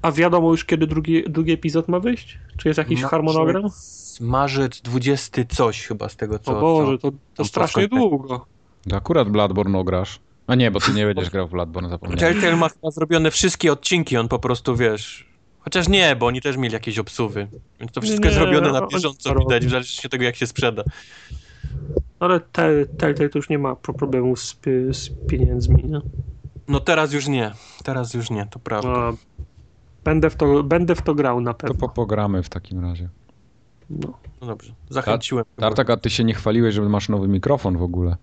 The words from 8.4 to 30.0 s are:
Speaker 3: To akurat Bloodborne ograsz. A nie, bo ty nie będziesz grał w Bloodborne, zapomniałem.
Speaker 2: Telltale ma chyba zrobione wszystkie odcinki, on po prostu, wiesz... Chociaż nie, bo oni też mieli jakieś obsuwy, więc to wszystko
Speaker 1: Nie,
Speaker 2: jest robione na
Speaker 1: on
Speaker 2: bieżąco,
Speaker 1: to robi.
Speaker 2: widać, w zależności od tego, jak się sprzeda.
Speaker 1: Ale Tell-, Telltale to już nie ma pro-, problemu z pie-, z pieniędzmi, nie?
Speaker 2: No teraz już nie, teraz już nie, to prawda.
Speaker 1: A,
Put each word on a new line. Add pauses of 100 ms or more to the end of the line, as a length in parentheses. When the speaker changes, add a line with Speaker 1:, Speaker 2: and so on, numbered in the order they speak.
Speaker 3:
To
akurat
Bloodborne
ograsz. (280)
A
nie,
bo
ty
nie
będziesz
grał
w
Bloodborne,
zapomniałem. (140)
Speaker 2:
Telltale
ma
chyba
zrobione
wszystkie
odcinki,
on
po
prostu,
wiesz... (340)
Chociaż
nie,
bo
oni
też
mieli
jakieś
obsuwy, (320)
więc
to
wszystko
Speaker 1:
Nie,
Speaker 2:
jest
robione
na
Speaker 1:
on
Speaker 2:
bieżąco,
Speaker 1:
to
robi.
Speaker 2:
widać,
w
zależności
od
tego,
jak
się
sprzeda. (1400)
Speaker 1:
Ale
Tell-, (120)
Telltale
to
już
nie
ma
pro-,
problemu
z
pie-,
z (200)
pieniędzmi,
nie? (680)
Speaker 2:
No
teraz
już
nie, (320)
teraz
już
nie,
to
prawda.
Speaker 1:
A, (880)